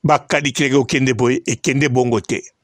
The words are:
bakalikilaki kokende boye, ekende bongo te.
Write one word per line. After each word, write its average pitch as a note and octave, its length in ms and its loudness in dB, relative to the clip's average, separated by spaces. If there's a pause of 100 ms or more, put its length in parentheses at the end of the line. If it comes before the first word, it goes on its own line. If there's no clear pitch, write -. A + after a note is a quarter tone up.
bakalikilaki C#3+ 720 0
kokende C3 380 0
boye, B2 320 0
ekende C#3 440 -2
bongo B2 320 0
te. G2+ 200 -6 (220)